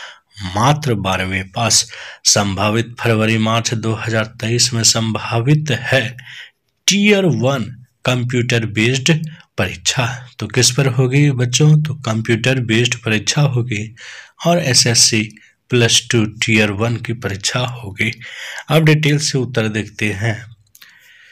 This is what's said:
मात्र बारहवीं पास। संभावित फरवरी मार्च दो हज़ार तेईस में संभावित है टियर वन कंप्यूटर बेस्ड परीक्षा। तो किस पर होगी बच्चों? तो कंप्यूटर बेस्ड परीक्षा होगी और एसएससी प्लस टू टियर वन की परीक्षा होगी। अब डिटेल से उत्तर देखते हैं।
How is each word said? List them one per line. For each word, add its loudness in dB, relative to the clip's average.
मात्र 0
बारहवीं -4
पास। -2
संभावित 0
फरवरी 2
मार्च 0
दो -2
हज़ार -2
तेईस -2
में 0
संभावित 0
है -2
टियर 4
वन 0
कंप्यूटर 0
बेस्ड 0
परीक्षा। -4
तो -6
किस 2
पर 2
होगी 4
बच्चों? 4
तो -4
कंप्यूटर 0
बेस्ड 0
परीक्षा -2
होगी -2
और 4
एसएससी 2
प्लस 2
टू 4
टियर 0
वन -2
की -8
परीक्षा -6
होगी। -6
अब 4
डिटेल 4
से -2
उत्तर -2
देखते -4
हैं। -4